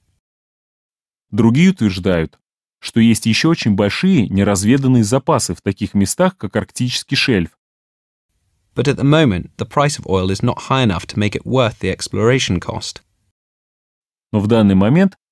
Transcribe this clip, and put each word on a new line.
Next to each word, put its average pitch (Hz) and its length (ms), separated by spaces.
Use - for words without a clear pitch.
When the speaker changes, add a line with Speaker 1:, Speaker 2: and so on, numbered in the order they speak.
Speaker 1:
Другие 120 400
утверждают, 92 680
что - 200
есть 113 260
еще 113 240
очень 120 260
большие 107 540
неразведанные 107 760
запасы 123 500
в - 80
таких - 320
местах, 135 440
как - 180
арктический 127 640
шельф. 92 400
Speaker 2:
But 127 140
at 135 80
the - 80
moment, 139 540
the - 100
price 143 320
of - 80
oil 92 220
is 98 120
not - 280
high 131 140
enough 92 240
to - 100
make 104 180
it - 100
worth 117 340
the 92 120
exploration 107 680
cost. - 420
Speaker 1:
Но 107 80
в 101 80
данный 107 280
момент 143 420